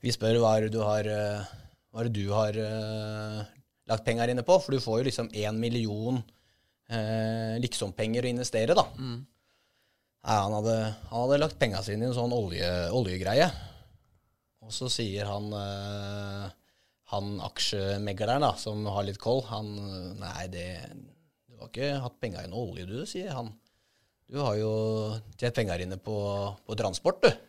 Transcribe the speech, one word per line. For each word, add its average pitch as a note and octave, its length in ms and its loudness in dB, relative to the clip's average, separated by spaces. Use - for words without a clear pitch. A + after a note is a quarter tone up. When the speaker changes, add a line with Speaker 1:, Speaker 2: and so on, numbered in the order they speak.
Speaker 1:
vi C#3 100 0
spør: A2+ 280 4
«Hva A2 180 8
er A2 40 6
det A2 100 0
du A2 100 0
har, G#2+ 240 2
eh, G#2 380 -2
hva A2+ 100 -10
er - 80 0
det A2 40 -2
du G2+ 180 0
har, G#2+ 240 4
eh, G#2+ 880 -4
lagt A2 160 0
penger A#2 240 2
inne B2 160 0
på?» - 160 8
For - 100 -4
du C#3 80 2
får A2+ 240 2
jo C3+ 60 2
liksom A#2 260 -4
en G#2+ 240 -2
million, A#2 640 0
eh, A2+ 720 -2
liksom-penger A2+ 640 0
å B2 100 0
investere, A#2+ 420 2
da. F#3+ 80 6
Speaker 2:
Mm. B2+ 280 -6
Speaker 1:
Nei, G#2+ 160 6
han G2+ 120 2
hadde, A2 420 2
han A#2+ 200 0
hadde C#3+ 120 6
lagt D3+ 180 0
penger G2 240 2
sine G#2 200 -2
i B2 40 2
en B2 60 0
sånn A#2+ 180 0
olje-, F2 600 0
oljegreie. G#2 600 4
Og A2 80 -18
så C3 180 -4
sier G2+ 360 -2
han, G#2 280 -4
eh, G2+ 960 -6
han G2+ 320 -2
aksjemegleren G2+ 1000 0
da, C3 120 4
som G#2+ 320 -4
har G2+ 180 0
litt G2+ 160 -4
koll, B2 240 2
han, G#2 760 -8
«Nei, F2+ 280 -8
det, F2 420 -10
du A#2+ 100 -20
har A2 100 -14
ikke C#3 320 -4
hatt - 180 -8
penger G2+ 240 -6
i - 60 -10
noe G2+ 220 -6
olje, F2+ 160 -8
du», B2 180 -6
sier F#3 260 -6
han. A#2 200 -6
«Du C3+ 100 -6
har A#2+ 160 2
jo A2 680 0
tjent A#2+ 180 0
penger F#2+ 260 0
inne F#2 160 -6
på, G2+ 580 -2
på A2 80 -4
transport, A2+ 460 0
du.» A3 100 10